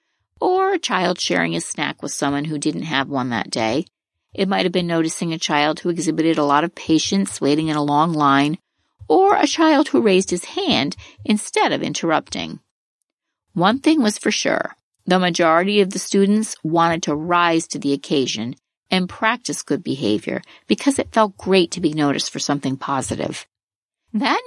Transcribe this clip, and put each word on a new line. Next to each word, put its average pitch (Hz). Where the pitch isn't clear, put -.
or 381
a 381
child 180
sharing 170
a 170
snack -
with 160
someone 143
who 156
didn't 156
have 139
one 131
that 113
day. 120
It 190
might 190
have 180
been 180
noticing 165
a 160
child 151
who 175
exhibited 160
a 151
lot 143
of 175
patience -
waiting 151
in 151
a 147
long 147
line, 143
or 381
a 302
child 311
who 247
raised 196
his 180
hand 185
instead 240
of 143
interrupting. 156
One 208
thing 311
was 208
for 214
sure, -
the 180
majority 180
of 190
the 180
students 208
wanted 165
to 151
rise 170
to 151
the 139
occasion 135
and 180
practice -
good -
behavior -
because 269
it -
felt 214
great 185
to 175
be 160
noticed 143
for 143
something 139
positive. -
That 285